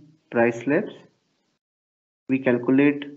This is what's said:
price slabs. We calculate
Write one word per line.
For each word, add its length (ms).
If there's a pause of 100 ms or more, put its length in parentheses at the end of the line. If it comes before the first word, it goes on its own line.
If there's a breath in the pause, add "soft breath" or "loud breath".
(320)
price 300
slabs. 320 (1400)
We 100
calculate 640 (120)